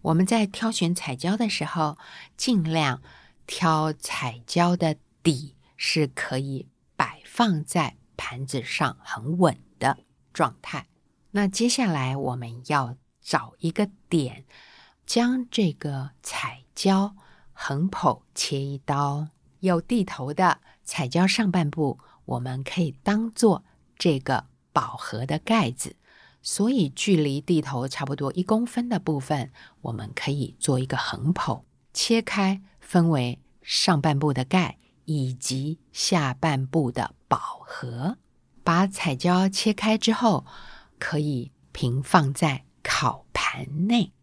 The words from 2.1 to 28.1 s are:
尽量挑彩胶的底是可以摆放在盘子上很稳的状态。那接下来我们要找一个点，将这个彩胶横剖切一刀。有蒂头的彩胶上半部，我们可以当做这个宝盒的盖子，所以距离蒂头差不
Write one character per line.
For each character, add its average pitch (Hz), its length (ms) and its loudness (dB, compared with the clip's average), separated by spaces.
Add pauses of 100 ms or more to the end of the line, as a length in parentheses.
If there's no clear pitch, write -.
尽 214 260 2
量 151 380 0 (460)
挑 156 480 2
彩 120 520 -8
胶 175 300 4
的 160 220 0 (240)
底 135 340 0 (220)
是 - 300 0
可 - 280 -6
以 135 320 -6 (260)
摆 - 300 -4
放 185 400 0
在 - 320 -2 (220)
盘 131 280 -8
子 - 160 -4
上 - 380 -4
很 143 380 -6
稳 170 180 4 (220)
的 135 180 2 (380)
状 135 260 0
态。 - 280 -10 (420)
那 202 180 2
接 226 180 0
下 240 240 2
来 131 240 -2
我 135 220 -4
们 120 300 -12
要 131 300 -2 (260)
找 - 380 -2
一 165 100 -2
个 208 180 -2 (220)
点， 143 340 0 (640)
将 247 440 0
这 180 220 2
个 139 380 -8 (120)
彩 - 420 -8 (100)
胶 196 420 2 (380)
横 165 360 -2
剖 151 300 0 (140)
切 - 260 -4
一 139 160 -6
刀。 143 520 -2 (320)
有 175 200 2
蒂 220 240 0
头 147 300 -8
的 180 260 2 (240)
彩 131 240 -4
胶 175 180 4
上 196 240 2
半 165 200 2
部， 147 280 -2 (280)
我 123 120 -4
们 127 240 -6
可 180 200 -2
以 147 80 0 (120)
当 226 280 0
做 202 340 4 (320)
这 151 240 2
个 - 280 -2 (260)
宝 123 240 0
盒 113 260 -8
的 151 140 -4
盖 208 320 2
子， - 260 -10 (460)
所 - 280 0
以 214 180 2
距 185 280 2
离 147 260 2
蒂 170 180 4
头 135 260 -6
差 135 200 -6
不 139 100 -4